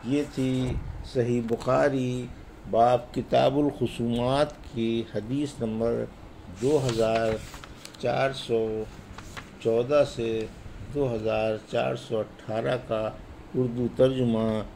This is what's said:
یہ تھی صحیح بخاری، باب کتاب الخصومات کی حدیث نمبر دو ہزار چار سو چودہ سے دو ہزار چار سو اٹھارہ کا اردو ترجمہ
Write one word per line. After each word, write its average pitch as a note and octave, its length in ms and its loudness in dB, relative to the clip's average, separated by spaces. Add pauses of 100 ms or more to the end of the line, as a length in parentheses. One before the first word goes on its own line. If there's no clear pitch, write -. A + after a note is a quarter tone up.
یہ C#3 180 2 (120)
تھی C3 320 0 (460)
صحیح A#2+ 320 2
بخاری، B2+ 800 2 (440)
باب A#2+ 440 4
کتاب C3 440 4
الخصومات B2+ 880 2 (280)
کی A2+ 280 0 (120)
حدیث B2+ 340 -2 (120)
نمبر A#2 440 0 (580)
دو C3+ 240 4
ہزار A2+ 440 2 (720)
چار C3 320 2
سو A2 520 0 (760)
چودہ B2 420 4 (100)
سے A2+ 320 -2 (480)
دو C3+ 200 0
ہزار A2 380 2 (180)
چار B2+ 260 0
سو B2 220 -4
اٹھارہ A#2 580 -2 (120)
کا A2 220 0 (440)
اردو B2 320 0 (100)
ترجمہ A#2 640 4 (140)